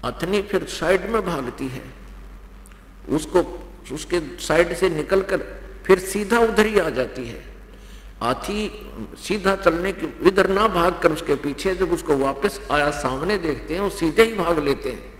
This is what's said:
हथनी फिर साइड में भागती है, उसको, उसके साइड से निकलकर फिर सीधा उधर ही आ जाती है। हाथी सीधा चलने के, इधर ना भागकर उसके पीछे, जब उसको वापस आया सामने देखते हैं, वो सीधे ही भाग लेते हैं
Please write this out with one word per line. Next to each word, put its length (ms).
हथनी 380
फिर 220
साइड 460
में 160
भागती 420
है, 140
उसको, 600
उसके 280
साइड 560
से 120
निकलकर 500
फिर 120
सीधा 400
उधर 280
ही 120
आ 120
जाती 380
है। 200
हाथी 680
सीधा 400
चलने 360
के, 360
इधर 220
ना 180
भागकर 440
उसके 220
पीछे, 400
जब 180
उसको 240
वापस 560
आया 180
सामने 480
देखते 360
हैं, 60
वो 100
सीधे 340
ही 100
भाग 240
लेते 320
हैं 300